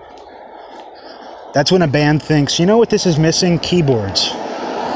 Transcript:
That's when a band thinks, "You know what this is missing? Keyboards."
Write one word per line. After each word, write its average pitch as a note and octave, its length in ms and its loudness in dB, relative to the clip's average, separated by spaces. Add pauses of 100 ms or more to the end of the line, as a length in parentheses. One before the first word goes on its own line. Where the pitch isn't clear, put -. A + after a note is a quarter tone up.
(1500)
That's C#3+ 180 2
when F#3 80 4
a E3 80 2
band D3 340 2
thinks, D3+ 360 0
"You E3+ 80 2
know G#3+ 100 4
what A#3 140 4
this G#3+ 160 0
is D#3+ 120 2
missing? E3 400 2
Keyboards." B2+ 760 0 (640)